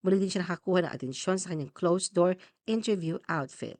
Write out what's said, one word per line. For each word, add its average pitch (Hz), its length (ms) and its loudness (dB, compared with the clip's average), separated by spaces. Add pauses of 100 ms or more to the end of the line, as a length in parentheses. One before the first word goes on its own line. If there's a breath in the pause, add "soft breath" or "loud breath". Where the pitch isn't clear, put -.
Muli 190 160 4
din 190 160 0
siya 180 160 -2
nakakuha 180 400 0
ng - 80 -8
atensyon 135 400 -2
sa 180 160 -6
kanyang 151 240 -6
closed-door 180 640 2 (240 loud breath)
interview 208 640 -2
outfit. - 520 -6